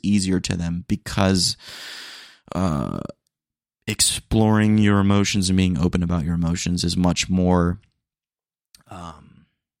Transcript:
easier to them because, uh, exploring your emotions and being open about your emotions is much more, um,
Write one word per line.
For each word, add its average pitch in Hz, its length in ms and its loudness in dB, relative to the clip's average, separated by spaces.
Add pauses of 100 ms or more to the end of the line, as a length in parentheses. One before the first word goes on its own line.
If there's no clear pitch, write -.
easier 95 380 2
to - 160 -4
them 85 320 -4
because, 95 680 0 (960)
uh, 69 460 -2 (840)
exploring 107 920 2
your 104 200 4
emotions 98 500 2
and 95 80 2
being 90 220 2
open 87 240 0
about 87 220 -2
your 85 100 -2
emotions 85 500 -2
is 90 120 -2
much 90 340 0
more, 90 500 2 (1080)
um, 82 580 -18 (340)